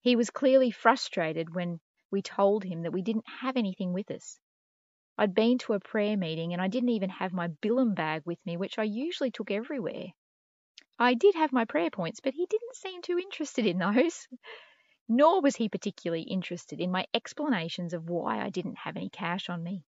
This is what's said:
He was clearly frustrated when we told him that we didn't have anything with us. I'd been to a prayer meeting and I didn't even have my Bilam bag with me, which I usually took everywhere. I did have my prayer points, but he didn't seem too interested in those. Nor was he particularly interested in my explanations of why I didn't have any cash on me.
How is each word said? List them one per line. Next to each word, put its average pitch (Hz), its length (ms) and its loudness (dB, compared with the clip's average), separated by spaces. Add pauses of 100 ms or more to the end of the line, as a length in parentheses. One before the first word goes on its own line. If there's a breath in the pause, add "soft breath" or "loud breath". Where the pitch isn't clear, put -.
He 247 160 4
was 233 120 2
clearly 262 400 6
frustrated 165 840 0
when 175 240 -4 (320)
we 196 100 0
told 202 440 2
him 165 180 -6
that 170 80 -4
we 190 100 -2
didn't 220 240 -2 (160)
have 262 140 -2
anything 185 380 -2
with 190 180 -4
us. - 260 -12 (800)
I'd 202 160 2
been 233 260 6
to - 140 -2
a 196 60 0
prayer 208 380 -2
meeting 165 360 -2
and 175 80 -2
I 190 60 0
didn't 247 220 0
even 196 200 0
have 190 240 -4
my 175 140 -2
Bilam 220 480 0
bag 156 300 -2
with 170 200 -4
me, 170 120 -4
which 190 200 -4
I 220 60 0
usually 254 480 -2
took - 180 -10
everywhere. 220 580 -4 (920)
I 247 140 6
did 381 220 6
have 311 180 2
my 240 100 4
prayer 311 260 0
points, 165 300 -6
but 269 140 -2
he 339 120 -2
didn't 466 300 -4
seem 370 260 -12
too 349 160 -2
interested 320 480 -4
in 180 140 2
those. 233 480 2 (800 loud breath)
Nor 302 340 6
was 277 140 4
he 220 140 -2
particularly 175 540 -6
interested 175 560 -8
in 180 120 -2
my 185 220 0
explanations 175 800 -4
of 165 160 -8
why 175 340 -2
I - 60 -4
didn't - 300 -6
have 156 180 -8
any - 120 -8
cash 175 400 -6
on 175 140 -6
me. 180 260 -8